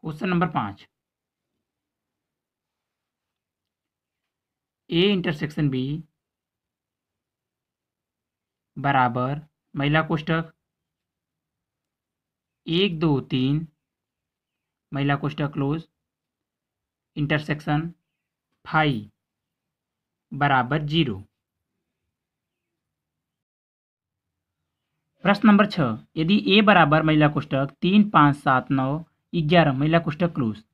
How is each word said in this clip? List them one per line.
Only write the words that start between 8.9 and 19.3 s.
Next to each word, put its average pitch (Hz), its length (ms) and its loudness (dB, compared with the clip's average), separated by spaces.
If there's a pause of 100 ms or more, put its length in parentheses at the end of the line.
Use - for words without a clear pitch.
महिला 147 280 0
कोष्ठक 160 480 -4 (2250)
एक 175 320 0
दो 151 200 2 (120)
तीन 143 360 -2 (1200)
महिला 143 260 -2
कोष्ठक 147 360 -6
क्लोज, 147 340 -6 (1300)
इंटरसेक्शन 151 720 -4 (800)
फाइव 143 440 -2 (1200)